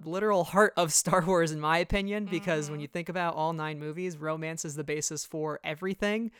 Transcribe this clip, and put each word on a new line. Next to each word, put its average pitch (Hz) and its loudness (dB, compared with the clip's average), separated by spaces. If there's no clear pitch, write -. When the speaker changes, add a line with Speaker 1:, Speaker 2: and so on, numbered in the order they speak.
Speaker 1:
literal 190 2
heart 196 6
of 165 2
Star 175 4
Wars, 170 4
in 151 -4
my 156 2
opinion, 202 0
because 160 -2
when 151 -6
Speaker 2:
Mm-hmm. 147 -6
Speaker 1:
you 143 -8
think 170 -8
about 170 -2
all 156 -2
nine 156 -4
movies, 160 -6
romance 160 -4
is 147 -8
the 151 -4
basis 151 -4
for 156 -4
everything. 202 -2